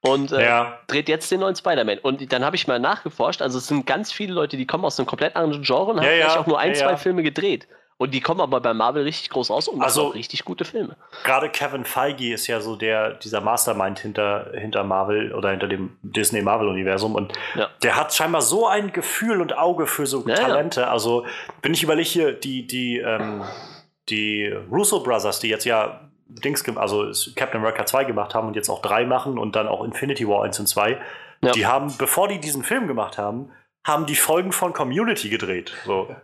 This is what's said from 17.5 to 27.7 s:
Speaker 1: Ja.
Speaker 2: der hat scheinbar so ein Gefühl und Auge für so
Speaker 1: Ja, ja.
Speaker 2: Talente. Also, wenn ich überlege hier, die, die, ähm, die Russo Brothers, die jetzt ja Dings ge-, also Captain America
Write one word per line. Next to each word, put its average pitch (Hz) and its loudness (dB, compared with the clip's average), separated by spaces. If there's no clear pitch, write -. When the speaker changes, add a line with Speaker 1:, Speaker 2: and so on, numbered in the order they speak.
Speaker 1:
Ja. 110 0
Speaker 2:
der 117 4
hat 151 0
scheinbar 160 2
so 202 4
ein 202 2
Gefühl 208 0
und 160 -2
Auge 165 2
für - -2
so 131 -2
Speaker 1:
Ja, 113 2
ja. 202 4
Speaker 2:
Talente. 151 2
Also, 117 2
wenn 151 2
ich - 2
überlege 160 2
hier, 160 2
die, 127 -6
die, 123 -2
ähm, 107 -2
die 107 -2
Russo 202 2
Brothers, 104 0
die - -2
jetzt 107 0
ja 110 2
Dings 135 -4
ge-, 113 -4
also 104 0
Captain 123 -2
America 110 0